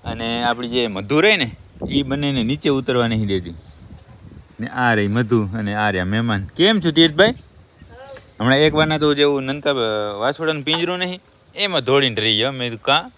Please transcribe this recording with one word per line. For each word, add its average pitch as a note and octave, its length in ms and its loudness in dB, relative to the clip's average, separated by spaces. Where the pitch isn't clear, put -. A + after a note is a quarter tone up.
અને A#2 400 -6
આપણી A#2+ 240 -2
જે A#2+ 180 0
મધુ G#2 340 0
રહે G#3 160 4
ને, B2 140 -4
ઈ C#3 120 0
બંનેને C#3 400 -2
નીચે D3+ 260 -2
ઉતરવા B2+ 400 0
નહીં A2 180 0
દેતી. F2 280 -4
ને A2+ 60 -6
આ B2 280 0
રહી G2+ 140 2
મધુ A2 400 0
અને G#2 160 -4
આ G#2+ 160 0
રહ્યા F#2 140 -2
મહેમાન. G#2 420 -2
કેમ G3+ 240 2
છો E3 100 0
તીર્થભાઈ? E3 440 4
હમણાં C3 180 4
એક D3+ 160 4
વારના D#3 240 2
તો D3 160 2
જેવું C#3+ 280 2
નનકા, C#3+ 280 -2
અ, C#3 40 0
વાછોડાનું D3+ 440 -2
પિંજરું E3+ 360 -2
નહીં, F3+ 220 -6
એમાં F3 300 -2
દોડીને B2+ 360 2
રહી A2 160 2
ગયો. B2 160 0
મેં B2 180 -6
કીધું, A2 120 -12
"કાં?" E3 360 0